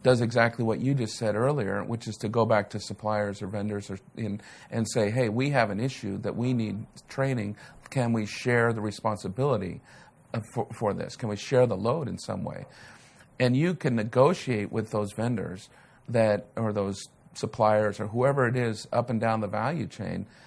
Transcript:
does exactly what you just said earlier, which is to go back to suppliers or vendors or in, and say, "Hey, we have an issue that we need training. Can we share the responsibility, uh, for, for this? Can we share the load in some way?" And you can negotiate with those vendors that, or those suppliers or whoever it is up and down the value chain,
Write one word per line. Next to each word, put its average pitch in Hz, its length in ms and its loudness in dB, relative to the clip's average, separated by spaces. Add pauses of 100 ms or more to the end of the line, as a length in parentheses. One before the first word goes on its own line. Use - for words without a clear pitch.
does 127 160 8
exactly 117 440 2
what 110 140 0
you 139 160 2
just 117 220 -2
said 107 180 0
earlier, 104 480 0
which 113 240 -6
is 110 120 -6
to 107 100 -4
go 113 180 4
back 107 240 2
to 107 80 -6
suppliers 104 640 -4
or 95 60 -6
vendors 104 420 -6
or 95 80 -8 (180)
in, 104 240 -6 (300)
and 113 180 -2
say, 107 220 2
"Hey, 123 180 2
we 127 220 0
have 120 200 4
an 98 100 -4
issue 110 380 -4
that 104 180 -4
we 127 180 0
need 107 320 -4 (220)
training. 120 480 -2 (340)
Can 120 220 2
we 110 120 0
share 117 480 2
the 110 80 -4
responsibility, 104 1000 -2 (520)
uh, 117 80 -2 (140)
for, 117 180 -4
for 104 220 0
this? - 220 -8
Can 113 120 -6
we 104 60 -4
share 127 320 2
the 107 100 0
load 120 300 -2
in 92 100 -6
some 98 280 -6
way?" - 220 -10 (760)
And 123 160 4
you 170 180 2
can 123 220 0
negotiate 117 760 2
with 110 220 -4
those 104 200 -2
vendors 107 560 -4 (400)
that, 110 380 4 (100)
or 110 160 0
those 98 280 -2 (340)
suppliers 107 640 2
or 107 80 -4
whoever 127 400 2
it 127 100 2
is 113 360 -2
up 120 180 0
and 113 100 0
down 113 200 2
the 104 80 -2
value 110 400 -2
chain, 92 380 -8 (200)